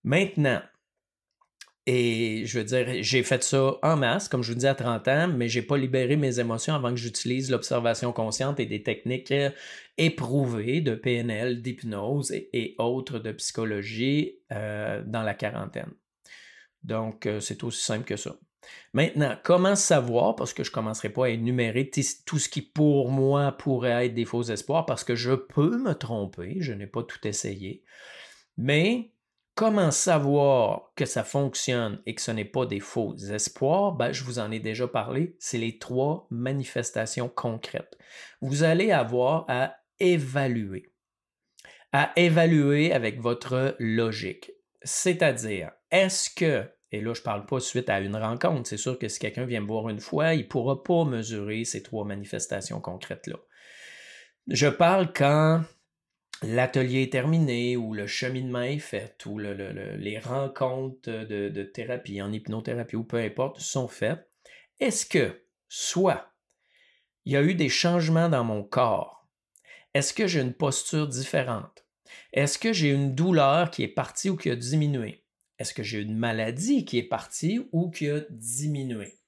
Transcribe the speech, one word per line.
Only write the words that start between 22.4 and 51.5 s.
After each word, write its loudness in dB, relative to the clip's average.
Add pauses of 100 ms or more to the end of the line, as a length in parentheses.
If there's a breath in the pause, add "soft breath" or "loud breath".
qui -4
pour 4
moi 2
pourrait 0
être -2
des 0
faux -2
espoirs, -2
parce -2
que -2
je 0
peux 2
me 0
tromper, -6
je -4
n'ai -8
pas -6
tout -10
essayé, -6 (760 loud breath)
mais 4 (460)
comment 4
savoir 4
que 0
ça -2
fonctionne -2
et -6
que -8
ce -4
n'est -2
pas 0
des -4
faux -4
espoirs ? 0
Ben, 0
je -6
vous -6
en -4
ai -4
déjà -2
parlé, -2
c'est -4
les -4
trois -2
manifestations -4
concrètes. -6 (420 loud breath)
Vous 0
allez 4
avoir 2
à 0 (240)
évaluer, 0 (1000 loud breath)
à 4
évaluer 6
avec 0
votre 0
logique. -2 (320)
C'est-à-dire, 0 (180)
est-ce 2
que, 2 (260)
et -6
là -2
je -8
parle -4
pas -2
suite -4
à 2
une -4
rencontre, 0
c'est -8
sûr -4
que -6
si -8
quelqu'un -4
vient -2
me -4
voir -4
une -6
fois, 0
il 0
pourra 0
pas 2
mesurer -2